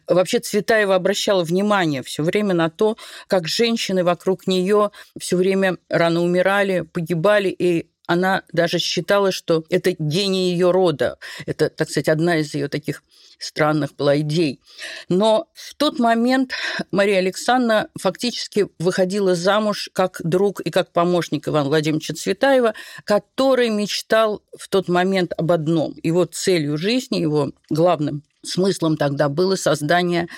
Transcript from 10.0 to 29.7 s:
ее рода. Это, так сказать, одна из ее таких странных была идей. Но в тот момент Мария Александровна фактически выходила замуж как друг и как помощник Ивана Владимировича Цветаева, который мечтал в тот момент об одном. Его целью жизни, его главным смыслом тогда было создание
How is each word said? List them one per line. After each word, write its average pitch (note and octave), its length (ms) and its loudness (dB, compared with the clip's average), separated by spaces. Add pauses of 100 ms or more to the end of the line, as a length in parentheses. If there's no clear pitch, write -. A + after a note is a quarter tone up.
ее F3 180 2
рода. D#3 480 0 (260)
Это, D3+ 240 -2
так - 200 -6
сказать, D3+ 200 -2
одна D#3+ 280 2
из D3+ 180 -4
ее C#3+ 120 -4
таких - 360 -8 (340)
странных D3+ 600 -2
была C#3+ 220 2
идей. D3+ 420 -2 (480)
Но A3 440 2
в - 200 -20
тот D4+ 260 -2
момент A#3+ 520 2 (400)
Мария G3+ 260 2
Александровна A3 720 0 (100)
фактически G3 680 -2 (120)
выходила F#3 560 0
замуж G3+ 560 -2
как F#3 320 -2
друг F#3 380 0
и - 80 -6
как E3+ 240 -2
помощник F3 540 0
Ивана C#3+ 200 0
Владимировича D#3 460 -2
Цветаева, A#3 640 0 (280)
который B3+ 640 2
мечтал G#3+ 720 0 (160)
в - 120 -20
тот F#3+ 180 0
момент F3+ 500 0
об E3 140 0
одном. D#3+ 500 0
Его E3 240 2
целью D#3 520 -2
жизни, A3 400 -2
его D3+ 340 0 (180)
главным D3+ 540 0 (200)
смыслом F3 520 0
тогда C#3+ 320 0
было F#3 280 0
создание E3+ 720 0 (100)